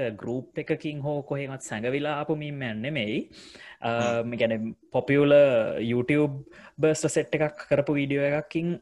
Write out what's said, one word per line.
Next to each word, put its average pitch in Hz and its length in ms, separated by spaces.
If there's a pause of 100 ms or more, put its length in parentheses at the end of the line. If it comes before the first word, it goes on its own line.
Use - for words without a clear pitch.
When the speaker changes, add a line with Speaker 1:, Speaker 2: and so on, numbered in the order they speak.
(140)
Speaker 1:
ගෲප් 123 460
එකකින් 151 420
හෝ 147 200
කොහෙන්වත් 139 400
සැඟවිලා 135 540
ආපු 151 200
මීම් 147 260
එකක් 113 160
නෙමෙයි. 120 400 (580)
අ, - 140
Speaker 2:
හ්ම්. 117 420
Speaker 1:
ඒ 117 60
කියන්නේ 113 220 (260)
පොපියුලර් 143 480 (460)
YouTube 127 540 (400)
බර්ස්ට් 156 360
සෙට් 156 240
එකක් 151 280
කරපු 143 320
වීඩියෝ 139 360
එකකින් 160 520